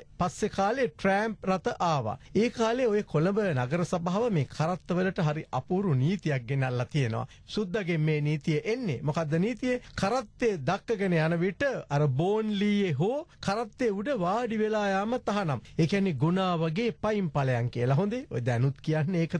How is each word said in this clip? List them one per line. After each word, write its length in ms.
පස්සේ 320
කාලේ 380
ට්‍රෑම්ප් 580
රථ 320
ආවා. 380
ඒ 160
කාලේ 380
ඔය 140
කොළඹ 360
නගර 300
සභාව 480
මේ 180
කරත්ත 460
වලට 300
හරි 260
අපූර්ව 420
නීතියක් 540
ගෙනල්ලා 380
තියෙනවා. 400
සුද්දගෙන් 540
මේ 200
නීතිය 440
එන්නේ. 380
මොකද්ද 360
නීතිය? 420
කරත්තේ 640
දක්කගෙන 600
යන 220
විට 240
අර 180
බෝන්ලීයේ 840
හෝ 340
කරත්තේ 500
උඩ 280
වාඩි 400
වෙලා 300
යාම 300
තහනම්. 420
ඒ 80
කියන්නේ 360
ගුණා 360
වගේ 340
පයින් 380
ඵලයන් 400
කියලා. 300
හොඳේ. 300
ඔය 100
දැනුත් 400
කියන්නේ 420
ඒක 180